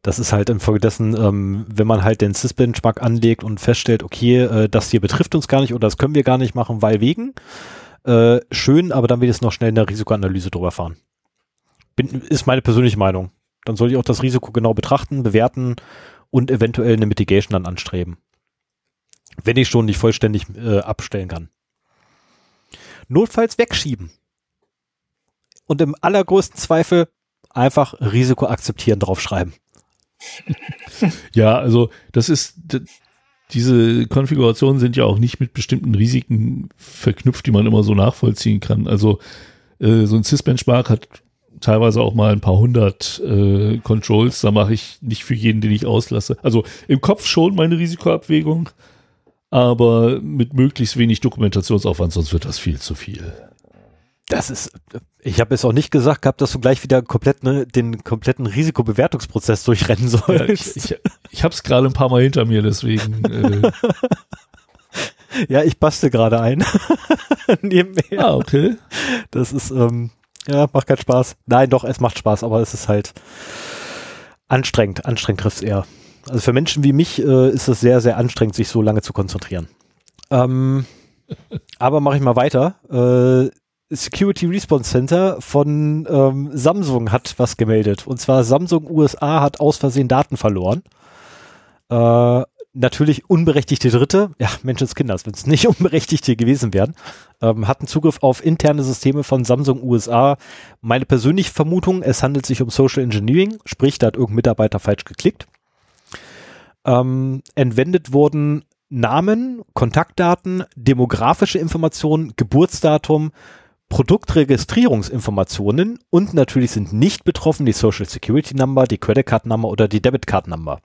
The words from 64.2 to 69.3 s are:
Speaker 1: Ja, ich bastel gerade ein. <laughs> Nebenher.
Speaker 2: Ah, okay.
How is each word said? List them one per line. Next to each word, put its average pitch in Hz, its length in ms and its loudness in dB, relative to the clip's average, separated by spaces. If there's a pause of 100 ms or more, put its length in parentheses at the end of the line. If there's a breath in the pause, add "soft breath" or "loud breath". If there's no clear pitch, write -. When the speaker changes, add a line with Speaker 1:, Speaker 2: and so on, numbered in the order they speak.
Speaker 1:
Ja, 135 160 2
ich 156 160 0
bastel 151 300 0
gerade 113 320 2
ein. 123 220 0 (500)
<laughs> - 480 -2
Nebenher. 190 640 0
Speaker 2:
Ah, 160 80 2
okay. 143 400 0 (560 loud breath)